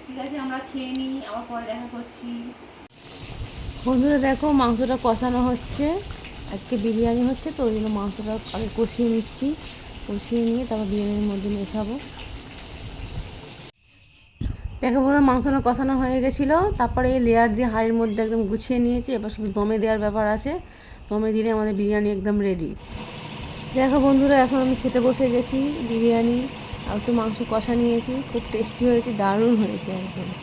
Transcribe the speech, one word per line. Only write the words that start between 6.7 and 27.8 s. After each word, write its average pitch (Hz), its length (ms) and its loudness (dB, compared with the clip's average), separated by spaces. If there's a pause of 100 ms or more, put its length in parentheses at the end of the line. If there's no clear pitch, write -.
বিরিয়ানি 233 460 2
হচ্ছে 262 260 -4
তো, 302 100 -8
ওই 220 80 2
জন্য 214 140 -2 (100)
মাংসটা 208 340 -4 (240)
আগে 220 120 -4 (100)
কষিয়ে 233 360 2
নিচ্ছি, 226 320 -2 (600)
কষিয়ে 233 420 -2
নিয়ে 240 200 0
তারপর 214 240 -2
বিরিয়ানির 208 380 0
মধ্যে 202 260 -4
মেশাবো। 208 380 -4 (3000)
দেখো 247 220 2
বন্ধুরা, 285 260 6
মাংসটা 269 380 2
কষানো 262 340 2
হয়ে 254 220 2
গেছিলো, 277 320 2 (240)
তারপরে 254 360 2
এই 254 100 2
লেয়ার 233 300 6
দিয়ে 247 160 2
হাঁড়ির 226 280 2
মধ্যে 220 260 0
একদম 226 140 0 (100)
গুছিয়ে 226 360 0
নিয়েছি, 240 320 0
এবার 214 180 -4
শুধু 214 120 -4 (100)
দমে 214 240 2
দেওয়ার 220 220 2
ব্যাপার 214 200 0 (120)
আছে, 277 160 -4 (580)
দমে 220 260 2
দিলে 220 200 2
আমাদের 214 240 0
বিরিয়ানি 208 360 2
একদম 208 200 0 (120)
রেডি। 170 240 -2 (1040)
দেখো 269 280 4
বন্ধুরা, 277 380 6
এখন 262 200 2
আমি 262 180 4
খেতে 254 240 2
বসে 254 280 4
গেছি, 254 240 0 (320)
বিরিয়ানি 233 480 4 (500)
আর 202 120 -2
একটু 240 200 0
মাংস 220 180 -2 (140)
কষা 220 300 2